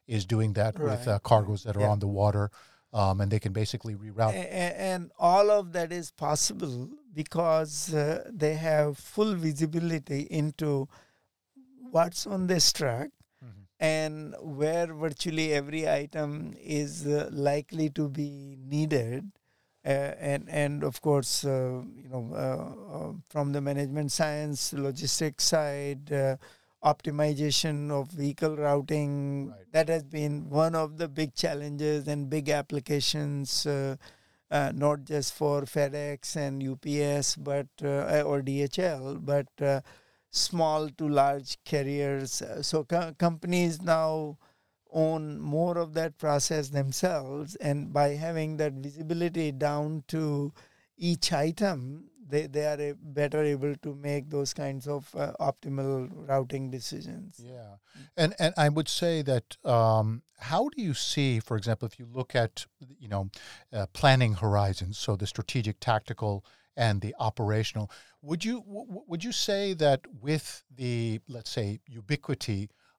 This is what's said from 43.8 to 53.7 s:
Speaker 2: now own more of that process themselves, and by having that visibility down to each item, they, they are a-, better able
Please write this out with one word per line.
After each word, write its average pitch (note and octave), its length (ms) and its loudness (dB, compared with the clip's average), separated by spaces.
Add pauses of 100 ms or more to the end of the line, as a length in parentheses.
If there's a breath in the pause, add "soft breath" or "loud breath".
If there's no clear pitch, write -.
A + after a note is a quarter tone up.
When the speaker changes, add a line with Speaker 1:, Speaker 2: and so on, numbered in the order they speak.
Speaker 2:
now D#3+ 520 2 (560 soft breath)
own D#3+ 480 0
more D#3+ 380 0
of D#3+ 160 -2
that D#3+ 240 -2
process D3 520 2
themselves, C#3+ 880 -2
and D3 360 -2
by C#3+ 160 6
having D#3 480 -4
that D3+ 160 0
visibility D#3 800 -2
down D3 560 0
to D3 440 0 (460 soft breath)
each E3+ 340 0
item, D#3 800 -2 (180)
they, D3 200 0
they D3 180 -2
are D3 160 -2
a-, D3 140 -4
better D3 480 0
able C#3+ 320 0